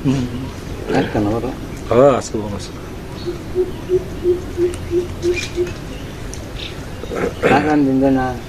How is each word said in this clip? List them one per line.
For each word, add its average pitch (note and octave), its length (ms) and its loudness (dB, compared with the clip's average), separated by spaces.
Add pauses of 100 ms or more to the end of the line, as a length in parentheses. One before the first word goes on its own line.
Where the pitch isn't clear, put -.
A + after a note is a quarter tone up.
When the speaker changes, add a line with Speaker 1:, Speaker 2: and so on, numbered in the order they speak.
Speaker 1:
হুম। C3 220 2 (680)
আজকে B2+ 240 2
না, G#2 120 2
বাবা। A#2 200 0 (380)
Speaker 2:
হ্যাঁ, C3 280 8
আজকে G#2+ 220 -4
বোনাস G2+ 320 -6
না। - 100 -10 (4000)
Speaker 1:
টাকা D3+ 240 6
আনবেন C3+ 420 6
না। B2+ 200 2 (140)